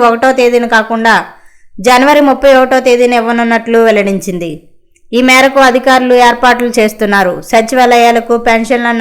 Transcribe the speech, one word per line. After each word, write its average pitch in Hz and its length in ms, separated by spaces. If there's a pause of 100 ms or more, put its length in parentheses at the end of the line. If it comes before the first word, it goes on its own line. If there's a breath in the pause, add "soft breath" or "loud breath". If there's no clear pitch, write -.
ఒకటో 233 320
తేదీన 240 340
కాకుండా 226 400 (720 soft breath)
జనవరి 269 420
ముప్పై 269 300
ఒకటో 254 280
తేదీన 240 340
ఇవ్వనున్నట్లు 233 680
వెల్లడించింది. 196 640 (680)
ఈ 254 120
మేరకు 269 300 (100)
అధికారులు 254 460 (140)
ఏర్పాట్లు 240 500
చేస్తున్నారు. 202 540 (180)
సచివాలయాలకు 233 880
పెన్షన్ల 233 640